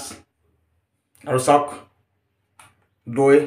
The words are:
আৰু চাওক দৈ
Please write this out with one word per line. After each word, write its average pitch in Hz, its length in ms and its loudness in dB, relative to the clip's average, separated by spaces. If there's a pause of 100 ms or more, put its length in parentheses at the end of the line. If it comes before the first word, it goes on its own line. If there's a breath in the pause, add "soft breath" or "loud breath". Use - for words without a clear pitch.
(1200)
আৰু 131 160 -4
চাওক 143 260 0 (1400)
দৈ 139 400 2